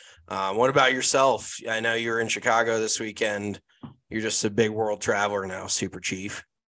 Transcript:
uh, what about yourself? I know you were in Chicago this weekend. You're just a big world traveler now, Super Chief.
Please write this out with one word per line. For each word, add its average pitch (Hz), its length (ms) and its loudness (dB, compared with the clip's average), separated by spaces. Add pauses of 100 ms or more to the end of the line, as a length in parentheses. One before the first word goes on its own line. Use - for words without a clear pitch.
(280)
uh, 95 260 -2
what 123 160 4
about 135 220 4
yourself? 131 640 2 (120)
I 110 120 -2
know 117 140 0
you 117 160 -2
were 113 100 0
in 113 80 -2
Chicago 113 520 2
this 110 180 0
weekend. 104 640 -4 (480)
You're 110 140 -6
just 110 220 0
a 110 60 0
big 107 200 2
world 107 320 -2
traveler 104 440 0
now, 95 200 -8
Super - 340 -4
Chief. 95 420 -8 (260)